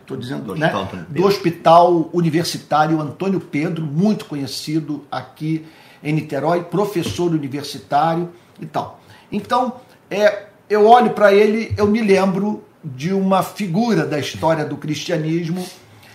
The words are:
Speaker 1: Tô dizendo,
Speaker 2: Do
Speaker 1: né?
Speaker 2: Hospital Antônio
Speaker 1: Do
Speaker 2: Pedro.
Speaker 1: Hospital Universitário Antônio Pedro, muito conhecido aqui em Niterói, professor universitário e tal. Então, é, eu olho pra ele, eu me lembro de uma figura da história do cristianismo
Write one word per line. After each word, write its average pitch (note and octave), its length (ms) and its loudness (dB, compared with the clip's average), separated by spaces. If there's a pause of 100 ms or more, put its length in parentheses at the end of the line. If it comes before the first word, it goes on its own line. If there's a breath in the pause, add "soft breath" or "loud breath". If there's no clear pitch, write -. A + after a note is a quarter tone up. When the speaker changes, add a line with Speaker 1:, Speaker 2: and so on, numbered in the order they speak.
Speaker 1:
Tô C3+ 120 -12
dizendo, B2+ 300 -10
Speaker 2:
Do F#2+ 100 -8
Speaker 1:
né? D3+ 100 0
Speaker 2:
Hospital G2+ 160 -2
Antônio F#2+ 220 -10
Speaker 1:
Do - 80 -14
Speaker 2:
Pedro. F3 160 2
Speaker 1:
Hospital E3+ 840 4
Universitário D#3+ 880 0
Antônio E3+ 400 -4
Pedro, D#3+ 460 -4
muito F#3+ 380 0
conhecido D3 880 -8
aqui D#3 520 -6 (380 loud breath)
em D3+ 100 -4
Niterói, D#3 520 -2
professor F3 640 -2
universitário D3 1000 -2 (280 loud breath)
e D3+ 60 -12
tal. - 340 -8 (300 loud breath)
Então, A#3+ 440 -2 (360 loud breath)
é, G3+ 360 0 (220)
eu G#3 200 6
olho A#3+ 220 8
pra G3+ 220 4
ele, G#3+ 440 4
eu G#3 100 2
me G#3+ 160 2
lembro G3 640 2 (180)
de D3 300 -6
uma F#3+ 320 2
figura G3+ 600 0
da C#3+ 140 -4
história D3+ 460 -2
do C#3+ 120 -8
cristianismo E3 880 -4 (500 loud breath)